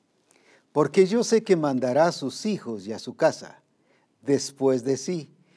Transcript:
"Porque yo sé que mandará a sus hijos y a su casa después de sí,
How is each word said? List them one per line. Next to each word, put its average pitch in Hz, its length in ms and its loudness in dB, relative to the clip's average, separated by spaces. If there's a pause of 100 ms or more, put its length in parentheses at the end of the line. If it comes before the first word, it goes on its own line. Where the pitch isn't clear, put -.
(720)
"Porque 147 320 4
yo 220 180 0
sé 220 220 2
que 190 120 2
mandará 135 500 2
a 170 60 0
sus - 340 -8
hijos 117 400 -6
y 110 80 -8
a 101 40 -10
su 117 180 -14
casa - 440 -2 (600)
después 135 600 0
de 131 140 -2
sí, 160 340 -8 (260)